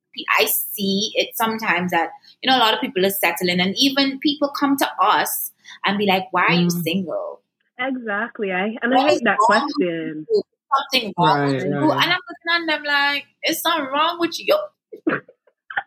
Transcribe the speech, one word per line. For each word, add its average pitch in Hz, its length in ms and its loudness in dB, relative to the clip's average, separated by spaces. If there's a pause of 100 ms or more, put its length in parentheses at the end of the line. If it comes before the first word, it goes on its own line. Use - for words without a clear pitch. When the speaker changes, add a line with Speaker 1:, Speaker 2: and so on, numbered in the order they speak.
(400)
Speaker 1:
I 214 60 4
see 196 680 -2
it - 200 -2
sometimes 214 560 -2
that, 165 180 0 (320)
you 240 80 -2
know, - 80 4
a 151 80 4
lot 220 80 4
of - 80 -4
people 190 240 0
are 196 60 4
settling, 180 480 0
and 185 180 0
even 269 420 0
people 294 300 0 (100)
come 277 180 2
to 302 120 0 (120)
us 185 500 0 (340)
and 202 120 0
be 208 100 0
like, 190 240 2
"Why 180 180 2
are - 60 4
you 175 120 4
Speaker 2:
Mm. 175 160 -2
Speaker 1:
single?" 151 580 -4 (380)
Speaker 3:
Exactly. 233 720 -4
I, 196 300 -2
and 247 120 0
I 262 40 4
Speaker 1:
What 285 120 2
Speaker 3:
hate 294 60 4
Speaker 1:
is - 60 -4
Speaker 3:
that 208 160 2 (120)
Speaker 1:
wrong 220 160 4
with 294 100 -4
Speaker 3:
question. 165 540 -4
Speaker 1:
you? 427 140 2 (480)
Something 226 260 0
wrong 151 280 4
with 139 80 2 (100)
Speaker 2:
Right, - 20 -
Speaker 1:
you. 143 60 0 (180)
Speaker 2:
right. - 140 2
Speaker 1:
And 330 100 2
I'm 370 60 -2 (100)
looking 330 400 -2
at 302 60 2
them 294 100 -6
like, 285 400 0 (180)
"It's 320 180 0
something 320 320 0
wrong 339 260 0
with 330 200 -2
you." 605 180 2 (1300)